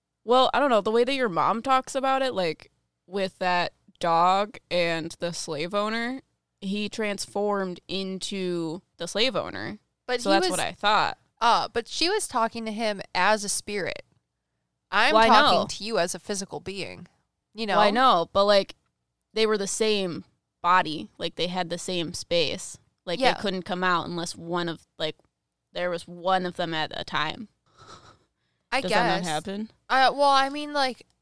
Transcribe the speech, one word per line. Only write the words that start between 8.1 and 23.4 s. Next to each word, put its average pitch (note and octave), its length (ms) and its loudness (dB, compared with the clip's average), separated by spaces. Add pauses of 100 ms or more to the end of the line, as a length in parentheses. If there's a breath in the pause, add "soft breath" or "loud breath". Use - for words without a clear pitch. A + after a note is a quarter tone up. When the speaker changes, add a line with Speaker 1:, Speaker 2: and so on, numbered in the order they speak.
Speaker 1:
the E3+ 100 -8
slave A3+ 260 0
owner. A2 440 -6 (280)
Speaker 2:
But B3 140 -4
Speaker 1:
So G3+ 100 0
Speaker 2:
he G3 60 6
Speaker 1:
that's F4+ 120 2
Speaker 2:
was F3 100 0
Speaker 1:
what - 80 0
I - 60 -6
thought. G3+ 460 0 (220)
Speaker 2:
Uh, G#3 320 4
but A#3 160 -4
she D#4+ 200 -2
was G#4 200 -2
talking A3+ 380 -4
to G#3+ 60 -8
him G#3 280 -4 (140)
as G3+ 280 2
a G3+ 60 -6
spirit. G3 560 -6 (880)
I'm A3+ 220 4
Speaker 1:
Well, A3 100 8
I - 20 6
Speaker 2:
talking G#3+ 340 8
Speaker 1:
know. G#2 60 -2
Speaker 2:
to - 180 -10
you A3 140 -2
as F3 160 0
a F3+ 60 -12
physical F#3+ 400 -8
being. F3+ 480 -12 (460)
You A3 120 -8
know? G3 120 0
Speaker 1:
Well, G#3 80 6
I G#3 40 4
know, G#3+ 420 4
but, G3+ 120 4
like, G3+ 320 4 (580)
they A3 120 2
were G#3+ 120 0
the G3 80 -4
same G3 580 -2 (380)
body. F3 460 2 (100)
Like, E3+ 160 -6
they F3 140 -2
had F3+ 200 -4
the F3 100 -4
same F3 360 -4
space. - 640 -2 (260)
Like, F3 140 -6
Speaker 2:
Yeah. B3+ 160 4
Speaker 1:
they - 60 -10